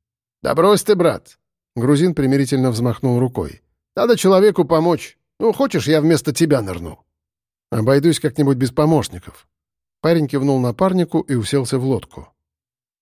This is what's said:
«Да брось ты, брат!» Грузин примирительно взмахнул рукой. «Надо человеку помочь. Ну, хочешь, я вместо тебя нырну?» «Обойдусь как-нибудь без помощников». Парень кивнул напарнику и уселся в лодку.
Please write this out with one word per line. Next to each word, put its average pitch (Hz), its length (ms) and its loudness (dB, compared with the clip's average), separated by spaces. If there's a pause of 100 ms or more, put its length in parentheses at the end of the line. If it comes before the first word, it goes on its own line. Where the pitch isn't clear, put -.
(420)
«Да - 120 -2
брось 185 300 2
ты, 214 100 2
брат!» 170 440 -2 (360)
Грузин 147 400 2
примирительно 135 560 0
взмахнул 120 480 -2
рукой. 120 440 -4 (340)
«Надо 233 200 2
человеку 190 480 4
помочь. 165 540 -2 (220)
Ну, 214 120 0
хочешь, 196 360 -2
я 156 120 2
вместо 156 320 0
тебя 143 300 0
нырну?» 85 420 -12 (640)
«Обойдусь 135 500 2
как-нибудь 139 360 0
без 123 140 -2
помощников». 151 800 -2 (520)
Парень 156 280 0
кивнул 135 320 0
напарнику 165 600 -2
и - 140 -6
уселся 127 440 -2
в 123 60 -4
лодку. - 440 -6 (720)